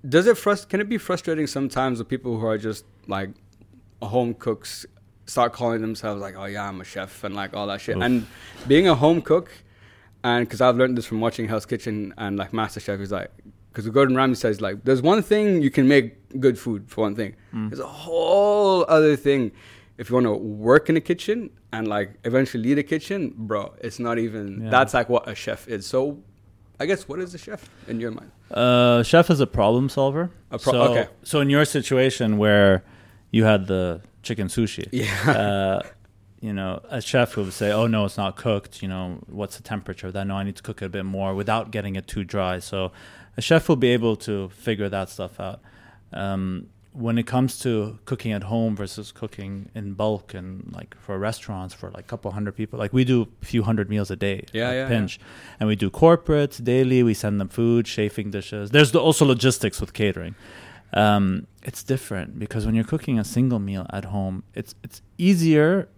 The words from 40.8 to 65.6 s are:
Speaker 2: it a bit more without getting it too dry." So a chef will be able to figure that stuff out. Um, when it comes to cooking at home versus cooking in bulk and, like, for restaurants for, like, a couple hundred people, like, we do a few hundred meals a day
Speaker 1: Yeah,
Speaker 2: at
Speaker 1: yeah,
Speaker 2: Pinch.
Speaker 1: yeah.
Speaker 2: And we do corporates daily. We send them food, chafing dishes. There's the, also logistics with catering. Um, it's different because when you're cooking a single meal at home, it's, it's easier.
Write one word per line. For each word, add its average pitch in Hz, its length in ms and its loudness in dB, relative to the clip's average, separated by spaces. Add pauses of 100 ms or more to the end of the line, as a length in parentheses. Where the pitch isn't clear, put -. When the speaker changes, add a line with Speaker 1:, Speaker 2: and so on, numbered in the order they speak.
Speaker 2:
it 101 40 -6
a 95 40 -10
bit 95 160 -8
more 95 300 -4
without 107 360 -2
getting 101 240 -6
it 95 120 -8
too 104 160 -6
dry." 92 360 -4
So 92 320 -6 (460)
a 120 40 -6
chef - 280 2
will 160 80 6
be 123 120 4
able 117 260 2 (120)
to 98 220 -4
figure 101 400 -4
that 95 200 -4
stuff - 300 -12
out. 95 200 -10 (520)
Um, 95 540 -6 (280)
when 117 240 -2
it 117 80 0
comes 127 340 0
to 110 440 -2
cooking 117 300 -6
at 101 100 -4
home 110 320 -2
versus 104 380 -10
cooking 98 600 -12
in 101 200 -10
bulk 104 400 -4
and, 95 420 -14
like, 85 240 -16
for 98 180 -10
restaurants 98 560 -8
for, - 180 -16
like, 90 120 -18
a - 40 -20
couple 110 240 -10
hundred 101 220 -8
people, 110 240 -10
like, 104 140 -4
we 127 140 4
do 123 240 2 (120)
a - 40 -10
few 117 180 0
hundred 107 260 0
meals 104 220 -2
a 120 60 -6
day 98 340 -4
Speaker 1:
Yeah, 117 180 -4
Speaker 2:
at 127 40 -2
Speaker 1:
yeah, 131 160 -4
Speaker 2:
Pinch. 107 280 -2
Speaker 1:
yeah. - 80 -20 (360)
Speaker 2:
And 110 80 0
we 107 80 2
do 98 120 0
corporates 156 720 4
daily. 127 400 4
We 117 120 4
send 104 260 -2
them 98 80 -4
food, 117 380 2
chafing 104 460 -4
dishes. 104 400 -8
There's 139 200 8
the, 165 80 4
also 156 260 4
logistics 123 540 2
with - 140 -8
catering. 92 420 -2 (580)
Um, 101 540 2 (160)
it's - 200 -12
different 101 540 -6
because 104 280 -6
when 110 100 0
you're 113 80 2
cooking 147 340 -2
a 107 60 0
single 120 360 0
meal 98 320 -6
at 98 140 -8
home, 95 380 -6 (100)
it's, - 300 -10
it's - 180 -18 (160)
easier. 170 720 4 (100)